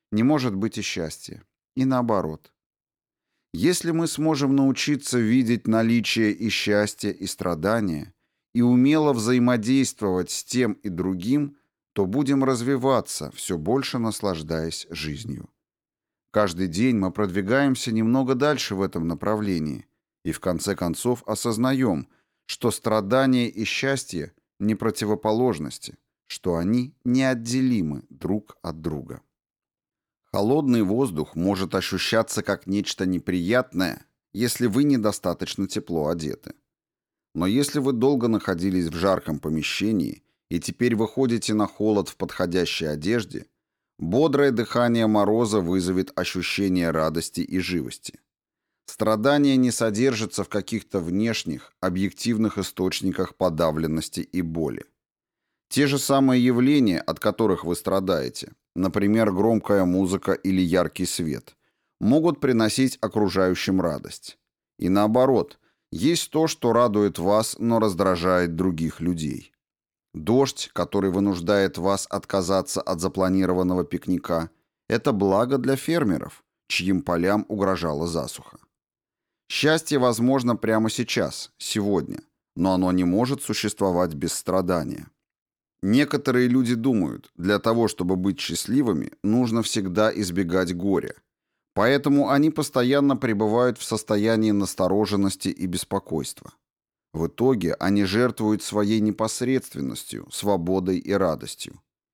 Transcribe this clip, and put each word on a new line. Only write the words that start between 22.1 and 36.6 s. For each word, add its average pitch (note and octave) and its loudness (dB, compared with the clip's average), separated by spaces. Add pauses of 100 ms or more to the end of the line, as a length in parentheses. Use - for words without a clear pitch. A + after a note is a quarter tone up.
что - -2
страдания A#2+ 2
и G#2+ -6
счастье – A2 -4 (260)
не G#2+ 0
противоположности, G#2+ -2 (300)
что - -4
они A#2 0
неотделимы B2 0
друг - -6
от D#2+ -8
друга. D2+ -8 (1120)
Холодный A#2+ 2
воздух G2 -2
может F#2 0
ощущаться G2+ -2
как G2 -4
нечто F#2+ -2
неприятное, F#2 -2 (260)
если A#2+ -2
вы A#2+ 2
недостаточно G2+ -2
тепло D#2+ -4
одеты. D#2+ -6 (800)